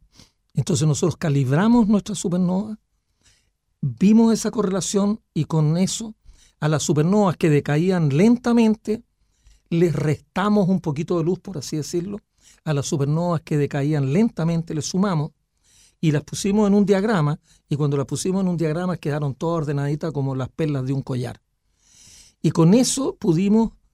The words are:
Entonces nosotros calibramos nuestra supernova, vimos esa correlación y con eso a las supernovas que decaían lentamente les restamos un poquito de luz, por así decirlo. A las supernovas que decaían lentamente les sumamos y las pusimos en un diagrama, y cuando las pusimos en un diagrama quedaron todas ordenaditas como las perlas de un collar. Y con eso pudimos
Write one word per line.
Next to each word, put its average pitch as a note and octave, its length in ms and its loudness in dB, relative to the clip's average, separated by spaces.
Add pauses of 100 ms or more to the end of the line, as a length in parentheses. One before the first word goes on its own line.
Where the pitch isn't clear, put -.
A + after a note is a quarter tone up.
(560)
Entonces D3+ 320 0
nosotros D#3 300 0
calibramos E3+ 680 2
nuestra G#3 280 0
supernova, F#3 640 -2 (1000)
vimos A3 540 4
esa G#3 160 -2
correlación G3+ 720 -2 (140)
y D3+ 100 -2
con D#3 320 0
eso A3 380 -4 (440)
a D3+ 80 -2
las D3+ 160 0
supernovas F3 540 2
que E3+ 120 0
decaían D3+ 600 2
lentamente A3+ 960 2 (680)
les E3+ 260 2
restamos F#3 720 0
un F#3 120 2
poquito E3 380 -4
de D#3+ 60 0
luz, F3+ 160 -2
por F#3 180 -12
así D3 200 -8
decirlo. F3 420 -6 (440)
A D#3 100 -2
las C#3 120 -2
supernovas D#3+ 560 0
que D#3 160 -4
decaían C#3+ 560 0
lentamente E3 640 0
les C#3+ 100 -4
sumamos F3+ 460 -2 (680)
y D#3+ 120 2
las D3 120 0
pusimos G#3 440 0
en G3 80 4
un G#3 100 4
diagrama, F#3+ 540 0 (300)
y D3+ 60 -2
cuando C#3+ 200 0
las C#3 120 -2
pusimos F#3 340 -2
en F#3 60 0
un F3 100 -2
diagrama E3+ 400 -2
quedaron D3 380 -4
todas E3 280 -2
ordenaditas D3 480 -4
como C3+ 240 -4
las B2+ 140 -6
perlas D3 360 -4
de C3+ 80 -2
un C3+ 100 -4
collar. B2 380 -8 (1000)
Y D#3+ 100 0
con E3+ 220 4
eso C4 420 0
pudimos G3+ 560 0 (220)